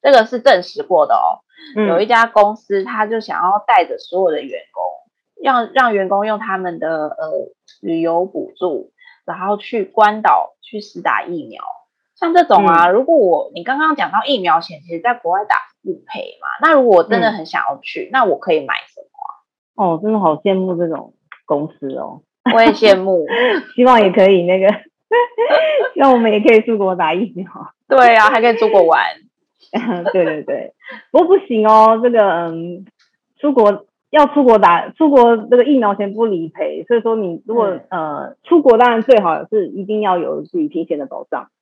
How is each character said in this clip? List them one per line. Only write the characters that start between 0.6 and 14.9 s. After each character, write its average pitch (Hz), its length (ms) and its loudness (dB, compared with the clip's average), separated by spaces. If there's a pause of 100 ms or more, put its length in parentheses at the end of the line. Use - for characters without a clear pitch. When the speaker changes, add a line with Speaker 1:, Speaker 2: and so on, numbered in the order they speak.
Speaker 1:
实 - 180 -12
过 170 240 0
的 123 80 -2
哦， - 320 -2 (320)
Speaker 2:
嗯。 214 100 -2
Speaker 1:
有 180 140 0
一 214 60 -4
家 233 180 2
公 214 300 2
司 196 280 -6
他 220 220 -6
就 220 140 -6
想 220 240 -10
要 202 240 -2
带 196 180 2
着 139 140 -12
所 180 220 -6
有 165 140 0
的 139 60 -8
员 104 200 -14 (120)
工， 87 100 -10 (600)
让， 262 300 -2
让 247 200 2
员 190 160 -2
工 202 160 -2
用 214 140 -4
他 208 180 -8
们 180 220 -8
的， 156 300 -6
呃， - 420 -10 (300)
旅 165 200 -4
游 170 240 0
补 - 320 -12
助， 156 320 -6 (360)
然 170 140 -12
后 196 160 -4
去 208 280 -8
关 214 400 0
岛 139 380 -2
去 214 200 -16
施 175 220 -18
打 123 200 -4
疫 156 240 -12
苗。 - 160 -18 (520)
像 330 180 -4
这 349 100 4
种 196 220 2
啊， 170 220 4
Speaker 2:
嗯。 180 60 2
Speaker 1:
如 240 100 2
果 330 120 2
我， 185 380 0
你 170 100 -14
刚 262 140 -6
刚 311 180 -2
讲 180 160 -6
到 214 140 -2
疫 269 140 -2
苗 170 200 0
险， 165 220 -14
其 170 100 -16